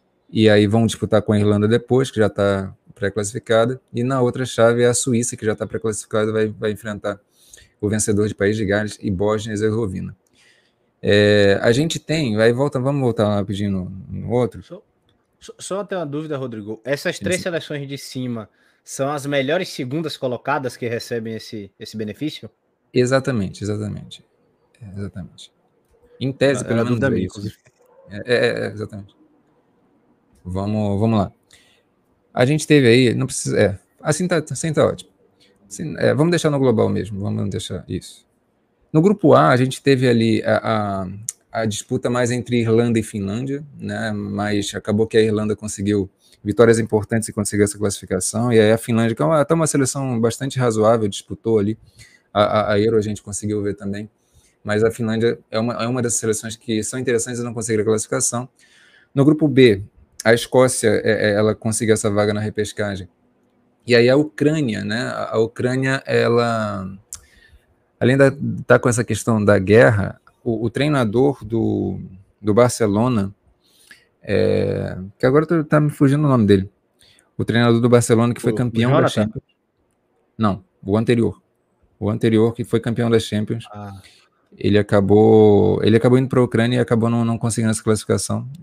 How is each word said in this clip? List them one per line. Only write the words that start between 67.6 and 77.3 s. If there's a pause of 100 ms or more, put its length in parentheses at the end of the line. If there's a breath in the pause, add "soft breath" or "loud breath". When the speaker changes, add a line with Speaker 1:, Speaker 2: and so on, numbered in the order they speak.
Speaker 1:
além
da, (340)
tá
com
essa
questão
da
guerra, (240)
o,
o
treinador
do, (420)
do
Barcelona, (960 soft breath)
é, (180)
que
agora
tá,
tá
me
fugindo
o
nome
dele, (720 soft breath)